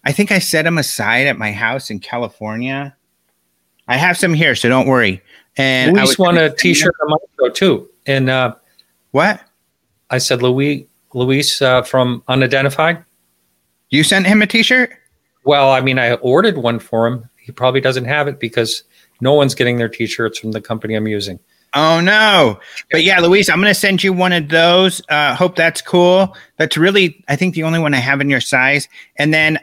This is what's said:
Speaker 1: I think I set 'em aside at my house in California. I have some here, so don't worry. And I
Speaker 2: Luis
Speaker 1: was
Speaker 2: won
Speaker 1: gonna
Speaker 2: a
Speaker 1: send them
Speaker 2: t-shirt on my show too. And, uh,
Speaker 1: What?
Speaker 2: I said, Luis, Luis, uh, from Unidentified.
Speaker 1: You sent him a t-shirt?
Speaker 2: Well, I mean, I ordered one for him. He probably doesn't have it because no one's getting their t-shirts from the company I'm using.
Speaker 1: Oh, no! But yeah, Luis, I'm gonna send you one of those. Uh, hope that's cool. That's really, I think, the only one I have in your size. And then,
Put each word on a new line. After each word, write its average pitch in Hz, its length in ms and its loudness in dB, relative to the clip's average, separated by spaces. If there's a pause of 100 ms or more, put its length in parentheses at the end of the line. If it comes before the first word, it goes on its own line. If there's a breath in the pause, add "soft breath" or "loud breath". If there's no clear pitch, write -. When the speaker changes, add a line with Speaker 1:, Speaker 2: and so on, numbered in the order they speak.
Speaker 1:
I - 80 -2
think 208 200 0
I 190 80 2
set 160 260 -2
'em 165 120 0
aside 120 500 -2
at 131 100 -2
my 107 160 -6
house 117 360 -6
in 104 100 -10
California. 123 920 -8 (920)
I 120 80 0
have 175 220 0
some 175 160 0
here, 151 220 2
so - 120 -2
don't 127 200 2
worry. 113 340 0 (340 soft breath)
And 131 360 0
I 196 120 4
Speaker 2:
Luis 196 60 2
Speaker 1:
was 135 100 -2
Speaker 2:
won 175 160 4
Speaker 1:
gonna 160 120 4
Speaker 2:
a - 20 0
Speaker 1:
send - 20 -6
them 160 60 -12
Speaker 2:
t-shirt 170 460 0
on 151 80 -4
my 156 60 0 (220)
show 127 100 2
too. 151 400 0 (180)
And, 135 220 0
uh, 127 260 -2 (580 soft breath)
Speaker 1:
What? 185 260 0 (680)
Speaker 2:
I 131 80 -2
said, 123 240 -2
Luis, 135 420 0 (300)
Luis, 135 480 -2
uh, 127 220 2
from 123 440 -2
Unidentified. 135 760 0 (880)
Speaker 1:
You 147 120 2
sent 190 220 0
him 214 160 4
a 208 60 0
t-shirt? 240 440 -2 (520)
Speaker 2:
Well, 139 280 2
I 131 100 2
mean, 131 180 -2
I 120 140 0
ordered 156 440 0
one 117 220 -2
for 113 260 -2
him. 117 320 -6
He - 140 -20
probably 127 280 -2
doesn't 127 260 -2
have 143 220 -2
it 139 120 -10
because 113 440 -4 (380 soft breath)
no 131 140 2
one's 139 180 2
getting 123 240 0
their 117 100 -2
t-shirts 110 520 -6
from 110 120 -10
the 107 100 -8
company 110 340 -8
I'm 107 120 -4
using. 98 320 -8 (360)
Speaker 1:
Oh, 160 240 2
no! 190 600 2 (320 loud breath)
But 160 120 0
yeah, 185 160 2
Luis, 180 300 4
I'm 165 100 2
gonna 202 160 2
send 196 280 0
you 190 80 0
one 180 220 0
of 156 160 -4
those. 175 600 2
Uh, 147 260 0
hope 180 200 -2
that's 160 260 0
cool. 185 540 2 (220 loud breath)
That's 156 180 -2
really, 185 520 0
I 143 80 -2
think, 180 180 -2
the 160 100 -6
only 160 160 -2
one 151 140 0
I 135 40 0
have 135 220 -2
in 139 120 0
your 127 100 0
size. 135 460 0 (300 loud breath)
And 147 140 0
then, 156 320 0